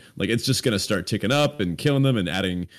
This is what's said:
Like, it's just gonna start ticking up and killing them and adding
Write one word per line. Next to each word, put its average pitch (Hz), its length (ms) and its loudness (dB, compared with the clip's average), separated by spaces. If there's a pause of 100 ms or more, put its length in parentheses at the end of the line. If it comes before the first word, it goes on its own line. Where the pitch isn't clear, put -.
(180)
Like, 101 100 -2
it's 113 180 0
just 131 180 0
gonna 107 160 2
start 95 280 -2
ticking 104 240 -2
up 143 300 2
and 87 160 -2
killing 139 260 2
them 135 140 4
and 90 100 0
adding 90 400 -2 (120)